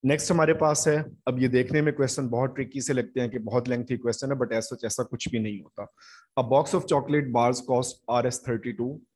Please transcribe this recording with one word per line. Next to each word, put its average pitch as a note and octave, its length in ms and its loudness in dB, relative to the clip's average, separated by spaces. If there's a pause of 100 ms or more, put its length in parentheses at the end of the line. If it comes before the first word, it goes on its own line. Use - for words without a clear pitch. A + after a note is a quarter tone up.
Next D3 280 2
हमारे D#3+ 220 4
पास D#3 340 2
है, D3+ 280 0 (120)
अब B2+ 140 0
ये B2+ 60 4
देखने B2+ 340 2
में D3+ 120 2
question C3+ 340 -2
बहुत B2+ 260 0
tricky C3+ 260 -6
से C3 120 -2
लगते B2+ 280 0
हैं A#2+ 100 0
कि A#2+ 80 -6
बहुत A#2+ 300 -2
lengthy A#2+ 280 -2
question B2 360 -2
है, C#3 60 -2
but A#2+ 100 0
as A2+ 140 0
such - 220 -10
ऐसा A2+ 180 -4
कुछ - 260 -6
भी B2 100 -2
नहीं G#2+ 240 -4
होता। - 300 -14 (460)
A B2 140 0
box D3 220 4
of F3 120 0
chocolate C#3+ 460 0
bars A#2+ 240 4 (140)
cost B2+ 180 2 (220)
आरएस A#2+ 380 0
थर्टी A#2 240 -4
टू B2 300 -6 (140)